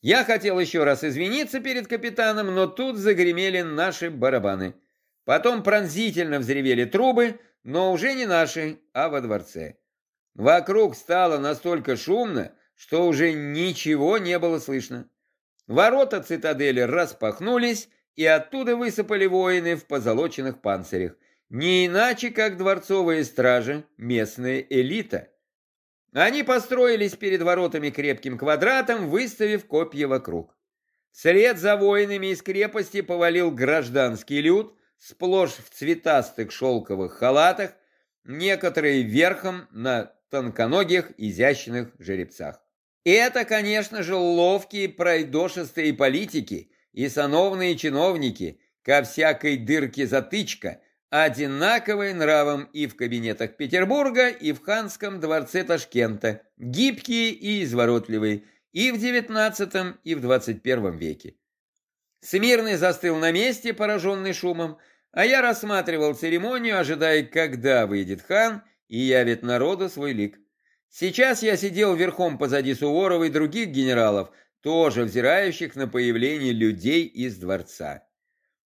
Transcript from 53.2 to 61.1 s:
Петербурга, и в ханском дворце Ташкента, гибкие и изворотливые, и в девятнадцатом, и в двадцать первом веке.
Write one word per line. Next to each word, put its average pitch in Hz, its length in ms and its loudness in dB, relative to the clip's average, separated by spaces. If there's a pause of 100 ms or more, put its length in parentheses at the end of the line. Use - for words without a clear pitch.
Петербурга, 240 680 2
и 151 240 -4
в - 100 -8
ханском 202 580 -6
дворце 160 420 -2
Ташкента, 113 760 -2 (160)
гибкие 226 760 -2
и 202 320 -4
изворотливые, 113 800 0 (280)
и 226 180 0
в 233 80 -4
девятнадцатом, 214 1040 -2
и 165 100 -2
в 139 80 -6
двадцать 123 400 0
первом 107 340 -2
веке. 80 380 -10 (840)